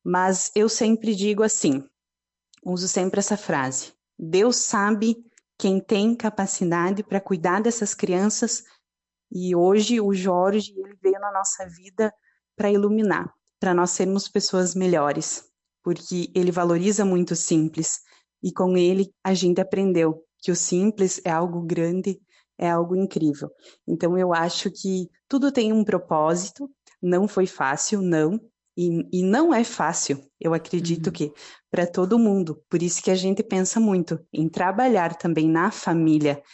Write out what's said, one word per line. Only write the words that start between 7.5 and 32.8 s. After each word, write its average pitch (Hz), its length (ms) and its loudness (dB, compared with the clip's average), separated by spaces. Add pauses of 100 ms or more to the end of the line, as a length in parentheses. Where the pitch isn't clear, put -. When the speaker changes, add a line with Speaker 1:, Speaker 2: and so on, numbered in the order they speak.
Speaker 1:
dessas 226 340 -2
crianças", 202 680 -2 (680)
e 180 220 -2
hoje 208 460 4
o 202 120 2
Jorge, 196 640 0
ele 196 240 -12
veio 196 180 2
na 202 120 -6
nossa 196 360 -4
vida 190 460 -4 (420)
pra 202 140 0
iluminar, 202 640 2 (260)
pra 185 140 0
nós 175 180 2
sermos 190 360 0
pessoas 185 480 -2
melhores, 156 720 0 (380)
porque 175 520 -4
ele 180 160 2
valoriza 180 540 2
muito 180 260 2
o 170 40 0
simples, 160 640 0 (420)
e 185 80 -4
com 185 260 0
ele 185 320 2 (140)
a 190 100 0
gente 180 280 2
aprendeu 180 640 0 (140)
que - 140 -4
o 175 40 2
simples 190 680 0
é 175 60 -2
algo 170 300 -2
grande 170 580 -2 (420)
é 175 80 0
algo 170 260 0
incrível. 160 540 -2 (380)
Então, 170 300 0
eu 180 160 2
acho 170 380 -2
que 185 380 -6 (180)
tudo 277 240 0
tem 220 220 0
um 220 100 2
propósito, 180 880 -2 (320)
não 180 260 2
foi 190 200 0
fácil, 151 540 -2
não, 170 380 0 (380)
e, 170 340 -2
e 180 120 0
não 269 300 2
é 233 120 2
fácil, 156 580 -4 (160)
eu 165 140 -2
acredito 165 540 -2
Speaker 2:
Uhum. 156 60 -4
Speaker 1:
que 147 200 -6 (360)
pra 175 180 0
todo 185 320 2
mundo. 196 500 0
Por 170 120 0